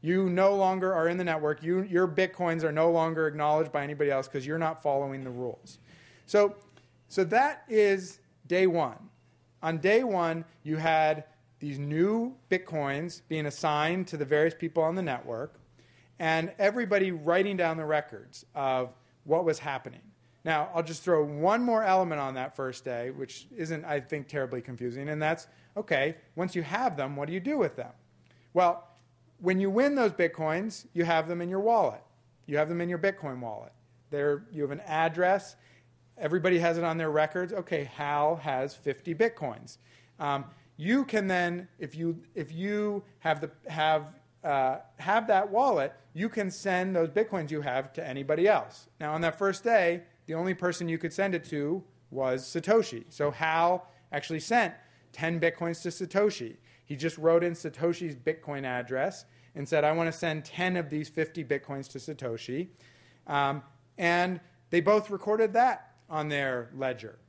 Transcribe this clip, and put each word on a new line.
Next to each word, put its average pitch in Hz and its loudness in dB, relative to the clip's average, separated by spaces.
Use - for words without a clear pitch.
You 185 2
no 190 6
longer 185 2
are 165 2
in 170 2
the 185 -2
network. 151 0
You, 180 0
your 180 2
Bitcoins 170 0
are 156 2
no 160 4
longer 160 2
acknowledged 151 2
by 143 -2
anybody 143 0
else 135 0
'cause 135 -6
you're 151 -4
not 160 -2
following 139 0
the 131 -10
rules. 123 -10
So, 208 4
so - -2
that 247 2
is 196 2
day 185 4
one. 156 0
On 160 -2
day 202 4
one, 170 0
you 156 -2
had 156 4
these 143 -8
new 196 0
Bitcoins 156 -4
being 156 -2
assigned 156 0
to 165 -10
the 147 -2
various 151 4
people 160 -2
on 165 2
the 190 -2
network 123 -6
and 160 0
everybody 202 2
writing 180 2
down 165 0
the 160 -6
records - -4
of 131 0
what 165 2
was 160 0
happening. 135 -8
Now, 156 0
I'll 170 0
just 160 -6
throw 160 4
one 160 2
more 226 2
element 185 2
on 135 -4
that 131 -6
first 131 -6
day, 123 -6
which 135 -12
isn't, 160 -6
I 147 -2
think, 143 -8
terribly 131 -4
confusing, 123 -8
and 151 -2
that's, 165 0
okay, 160 0
once 180 -4
you 170 -2
have 196 -2
them, 143 -4
what 143 -6
do 165 -6
you 185 -2
do 269 -2
with 190 0
them? 117 -10
Well, 170 2
when 185 2
you 196 2
win 277 2
those 226 2
Bitcoins, 170 -2
you 170 0
have 165 2
them 175 -4
in 175 -4
your 185 -2
wallet. 202 2
You 147 -2
have 151 2
them 170 -2
in 175 -2
your 175 -2
Bitcoin 156 -2
wallet. 110 -10
There, 143 0
you 156 -6
have 139 -4
an 143 -10
address. 165 2
Everybody 175 2
has 170 2
it 170 0
on 160 0
their 160 0
records. 156 2
Okay, 175 -4
Hal 147 0
has 139 -4
fifty 151 -6
Bitcoins. 160 -6
Um, 143 -2
you 226 0
can 214 -2
then, 180 0
if 147 -10
you, 165 -4
if 160 -8
you 202 -4
have 156 0
the, 156 -8
have, 156 0
uh, 135 2
have 208 0
that 208 4
wallet, 208 2
you 196 -4
can 202 -2
send 185 -2
those 165 2
Bitcoins 180 -2
you 151 -4
have 135 -2
to 160 -8
anybody 139 0
else. 185 2
Now, 151 -4
on 160 -2
that 160 0
first 196 0
day, 180 4
the 156 -6
only 175 -2
person 175 -2
you 165 -2
could 165 -4
send 190 0
it 170 -4
to 156 -4
was 131 -2
Satoshi. 170 0
So 147 -2
Hal 165 2
actually 151 -6
sent 220 2
ten 165 -2
Bitcoins 170 0
to 175 -4
Satoshi. 185 -2
He 147 -10
just 156 -4
wrote 165 6
in 175 -2
Satoshi's 165 -4
Bitcoin 143 -6
address 131 -4
and 143 -8
said, 151 2
"I 151 6
want 165 0
to - -10
send 156 -4
ten 180 -2
of 160 -4
these 151 -6
fifty 160 -4
Bitcoins 139 -4
to 135 -10
Satoshi." 127 -8
Um, 143 0
and 175 2
they 170 4
both 208 4
recorded 208 0
that 233 2
on 151 -4
their 135 -2
ledger 123 -6